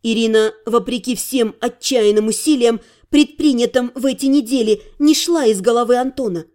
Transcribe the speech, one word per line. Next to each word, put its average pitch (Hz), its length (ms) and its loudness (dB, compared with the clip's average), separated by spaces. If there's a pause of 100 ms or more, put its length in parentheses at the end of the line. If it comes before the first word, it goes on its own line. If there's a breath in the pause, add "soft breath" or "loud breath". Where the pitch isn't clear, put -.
Ирина, 220 500 0 (140)
вопреки 233 500 -2
всем 226 460 -4
отчаянным 214 640 0
усилиям, 233 540 0 (300 soft breath)
предпринятым 254 840 0
в 262 140 -4
эти 269 180 -4
недели, 240 560 0 (160 loud breath)
не 294 160 4
шла 320 320 0
из 214 160 2
головы 240 360 2
Антона. 247 580 -6